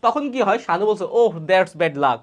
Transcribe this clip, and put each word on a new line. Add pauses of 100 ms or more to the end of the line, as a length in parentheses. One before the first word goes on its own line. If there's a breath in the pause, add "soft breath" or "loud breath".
তখন
কি
হয়?
শানু
বলছে,
Oh, (180)
that's
bad
luck।